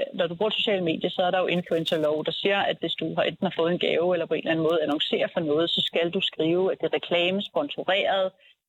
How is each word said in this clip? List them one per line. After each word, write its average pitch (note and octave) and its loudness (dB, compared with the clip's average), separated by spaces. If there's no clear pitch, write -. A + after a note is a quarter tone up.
når F3 0
du E3+ -6
bruger G#3 0
sociale G3 0
medier, F3 0
så - -4
er F3+ 2
der F#3 2
jo F3+ 0
influencerlov, D#3+ 0
der E3+ -2
siger, G3 0
at - 0
hvis E3+ -4
du D#3+ -4
har E3 2
enten E3 -2
har F3 0
fået E3+ 2
en F3 0
gave, E3 2
eller E3 0
på D#3+ -2
en D#3 0
eller - -2
anden D#3+ 2
måde E3+ 2
annoncerer D3+ 0
for G3 0
noget, E3 2
så - 0
skal E3+ 0
du F#3 0
skrive, E3+ 0
at - -2
det D#3+ 0
er - -2
reklame, F3+ 0
sponsoreret, F#3+ 0